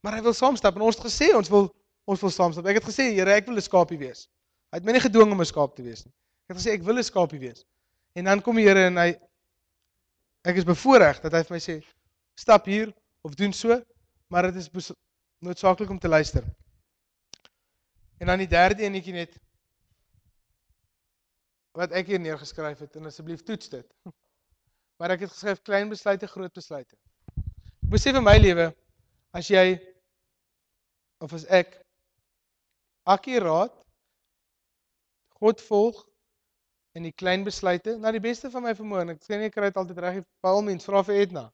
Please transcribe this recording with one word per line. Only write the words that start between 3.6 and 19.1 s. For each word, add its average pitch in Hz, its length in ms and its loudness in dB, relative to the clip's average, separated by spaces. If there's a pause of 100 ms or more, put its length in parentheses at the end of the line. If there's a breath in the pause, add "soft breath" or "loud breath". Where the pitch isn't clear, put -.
skaapie 170 340 2
wees." 127 300 -14 (420)
Hy 165 80 -10
het 180 60 -12
my 220 80 0
nie 254 80 -2
gedwing 214 320 6
om 190 80 -2
'n 160 60 0
skaap 143 300 -4
te 131 60 -18
wees 117 220 -16
nie. - 80 -20 (360)
Ek 180 80 -14
het - 20 -14
gesê, 185 160 -4
"Ek 180 80 -8
wil 220 160 -2
'n 240 40 -2
skaapie 170 360 -2
wees." 123 260 -16 (500)
En 180 100 -10
dan 196 180 2
kom 226 140 0
die 220 100 6
Here 190 200 8
en 180 100 0
hy, 175 200 0 (1300)
ek 175 120 0
is 185 80 0
bevoorreg 175 560 6
dat 156 120 -6
hy 165 100 2
vir 175 120 -8
my 165 60 -10
sê, 156 240 -12 (500)
"Stap - 320 4
hier 208 260 -4 (300)
of 151 120 -14
doen 196 180 -2
so," 233 300 0 (460)
maar 175 140 0
dit 180 140 -2
is 165 120 -14
bes-, 170 240 -12 (460)
noodsaaklik 185 520 -2
om 190 80 -10
te 180 100 -4
luister. 156 360 0 (1700)
En 175 80 -6
dan 180 120 2
die 190 100 -4
derde 185 340 4
enetjie 190 300 -8